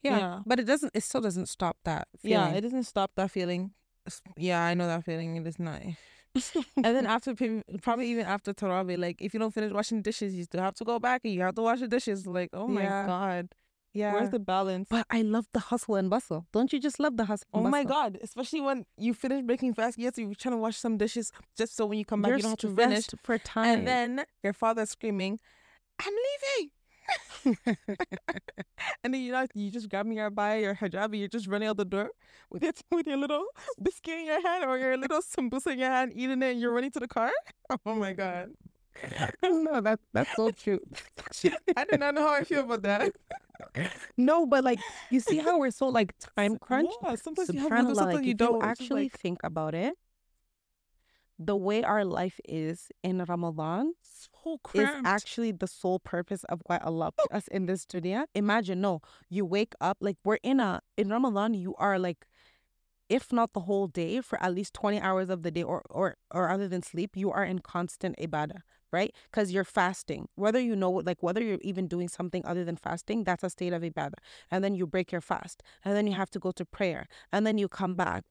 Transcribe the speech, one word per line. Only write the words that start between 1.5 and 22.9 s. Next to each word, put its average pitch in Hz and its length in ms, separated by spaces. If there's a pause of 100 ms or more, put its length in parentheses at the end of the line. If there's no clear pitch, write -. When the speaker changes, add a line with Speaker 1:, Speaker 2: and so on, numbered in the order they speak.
Speaker 1:
that 156 220 (160)
Speaker 2:
Yeah, 185 240
Speaker 1:
feeling. 170 80
Speaker 2:
it 196 60
doesn't 240 240
stop 196 320
that 190 160
feeling. 180 400 (340)
S-, - 160 (140)
yeah, 170 280
I 170 100
know 175 120
that 170 180
feeling. 165 320
It 165 100
is 165 120
not. 165 280
Speaker 1:
<laughs> 180 60 (920)
Speaker 2:
And 233 120
then 254 100
after, 226 280
p-, 220 280 (200)
probably 233 280
even 226 140
after 202 300
Tarawih, 185 440
like, 175 220
if 190 140
you 220 40
don't 220 140
finish 214 180
washing 208 320
dishes, 208 320
you 175 100
still 180 180
have 190 140
to 233 80
go 233 140
back 254 260
and 220 100
you 180 80
have 185 140
to 226 60
wash 233 180
the 254 80
dishes. 202 380
Like, 180 280
oh 196 120
my 202 160
Speaker 1:
Yeah. 196 240
Speaker 2:
God. 180 420 (460)
Speaker 1:
Yeah. 208 180
Speaker 2:
Where's 208 180
the 233 80
balance? 190 500
Speaker 1:
But 226 220
I 226 120
love 214 300
the 226 80
hustle 226 360
and 190 140
bustle. 175 420
Don't 240 200
you 285 80
just 277 180
love 285 180
the 226 100
hustle 208 280
and 214 60
Speaker 2:
Oh 240 100
my 285 140
Speaker 1:
bustle? 262 60
Speaker 2:
God. 269 320
Especially 254 380
when 269 260 (100)
you 233 180
finish 269 300
making 247 300
fast, 233 240
you 233 80
have 247 80
to 226 140
be 208 60
trying 247 200
to 233 40
wash 220 200
some 226 180
dishes 208 340 (260)
just 226 200
so 220 100
when 214 120
you 214 60
come 208 180
back, 226 80
Speaker 1:
You're 262 60
Speaker 2:
you 208 60
don't 220 100
have 220 80
to 202 140
finish. 226 320